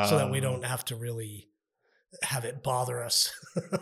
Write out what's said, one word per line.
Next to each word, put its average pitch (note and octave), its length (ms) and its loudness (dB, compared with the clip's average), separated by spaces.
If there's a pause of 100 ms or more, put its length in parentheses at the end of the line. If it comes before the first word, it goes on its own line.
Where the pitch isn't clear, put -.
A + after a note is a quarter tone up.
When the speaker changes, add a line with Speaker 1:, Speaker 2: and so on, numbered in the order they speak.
Speaker 1:
so - 120 8
that C3+ 120 4
we C3+ 60 2
Speaker 2:
Um, C3+ 80 2
Speaker 1:
don't B2+ 220 0
have B2+ 200 -2
to A#2+ 100 -6
really A2+ 520 -8 (760)
have B2+ 220 0
it C3+ 180 -6
bother B2 400 0
us. - 300 2 (240)
<laughs> - 60 0 (200)